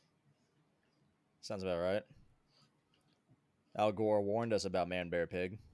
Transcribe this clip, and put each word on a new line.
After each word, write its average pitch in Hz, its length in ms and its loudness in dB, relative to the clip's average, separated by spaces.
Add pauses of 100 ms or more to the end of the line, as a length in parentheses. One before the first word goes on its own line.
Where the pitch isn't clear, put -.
(1400)
Sounds 101 200 -6
about 92 180 0
right. 95 220 2 (1800)
Al 107 140 4
Gore 107 320 2
warned 110 280 0
us 98 140 2
about 90 240 0
Man 90 220 -4
Bear 85 160 0
Pig. 92 320 -4 (140)